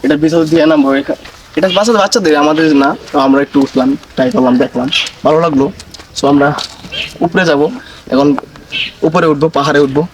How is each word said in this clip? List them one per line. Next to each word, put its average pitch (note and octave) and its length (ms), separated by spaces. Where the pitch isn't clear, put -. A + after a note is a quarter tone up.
এটা D3 140
ভিতর D#3+ 280
দিয়ে D#3 220
নামবো। C#3 280
এখা-, C#3 200
এটা F#3 120
বাচ্চাদের, G#3 320
বাচ্চাদের, F#3+ 360
আমাদের D3+ 400
না, C#3 200
তো - 60
আমরা C3+ 240
একটু - 180
উঠলাম, C4 360
ট্রাই B3+ 160
করলাম, B2+ 280
দেখলাম, B2 320
ভালো D#3 160
লাগলো। C#3+ 320
So C#3 100
আমরা C#3+ 260
উপরে F3 240
যাব, D3+ 240
এখন C#3 260
উপরে E3 240
উঠবো, D3+ 220
পাহাড়ে D3+ 320
উঠবো। C#3+ 340